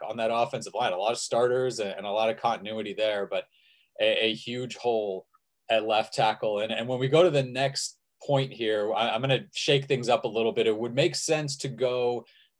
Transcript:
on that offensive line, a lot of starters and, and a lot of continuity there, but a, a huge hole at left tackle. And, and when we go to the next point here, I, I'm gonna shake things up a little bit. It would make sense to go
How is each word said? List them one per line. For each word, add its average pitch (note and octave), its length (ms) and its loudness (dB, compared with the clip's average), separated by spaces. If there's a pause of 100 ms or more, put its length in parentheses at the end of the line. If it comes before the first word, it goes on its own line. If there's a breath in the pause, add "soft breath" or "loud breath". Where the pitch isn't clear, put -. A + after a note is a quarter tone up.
on A2 80 -8
that A2+ 160 0
offensive A2+ 400 -2
line, A2 200 0
a F2+ 40 -2
lot G#2 160 2
of A#2 60 -6
starters B2 640 0
and, G2+ 100 -4
and G2 160 -8
a G2+ 40 -4
lot A2 200 2
of A2 80 -4
continuity G#2+ 560 -4
there, G#2 320 0
but F#2 180 -4 (560 soft breath)
a, A2 260 2
a A2 80 0
huge B2 420 -8
hole G#2+ 500 -2 (420)
at A2 180 2
left A2 280 0
tackle. A2 460 2
And, A2 120 -2
and A2+ 160 -4
when B2+ 100 -2
we C3 100 0
go D#3 140 6
to F3+ 80 6
the C#3+ 120 2
next C3+ 560 -4 (260)
point C3+ 280 0
here, G#2+ 420 0
I, A2 160 2
I'm A2 100 0
gonna C3+ 320 0
shake C#3+ 320 2
things A#2+ 240 0
up A#2 160 4
a B2 40 -2
little A2+ 240 0
bit. A2 140 2
It A2 120 2
would A#2 160 -4
make D3 200 2
sense D3+ 440 -2
to C#3 100 -6
go B2 560 -2 (360 soft breath)